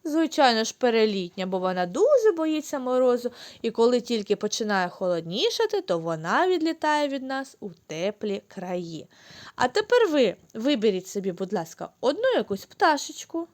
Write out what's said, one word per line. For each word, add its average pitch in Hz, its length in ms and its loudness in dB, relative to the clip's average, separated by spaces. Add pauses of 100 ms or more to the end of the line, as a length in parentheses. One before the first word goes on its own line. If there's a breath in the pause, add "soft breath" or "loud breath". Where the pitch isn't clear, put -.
Звичайно 294 600 2
ж, 226 140 -6
перелітня, 214 680 0
бо 185 140 -4
вона 185 260 0
дуже 440 520 4
боїться 311 420 -2
морозу, 254 520 2 (300 loud breath)
і 233 100 -2
коли 233 300 4
тільки 214 340 -2
починає 208 540 -2
холоднішати, 208 920 -2
то 170 180 0
вона 165 480 0
відлітає 311 600 0
від 269 160 -4
нас 269 360 -8
у 208 100 -12 (180)
теплі 196 600 -4
краї. 180 600 -8 (480 loud breath)
А 254 120 2
тепер 427 420 2
ви 262 260 4 (180)
виберіть 220 540 0
собі, 196 240 -4
будь 180 220 -6
ласка, 165 360 -6 (120)
одну 392 340 0
якусь 208 300 -2
пташечку 330 880 -2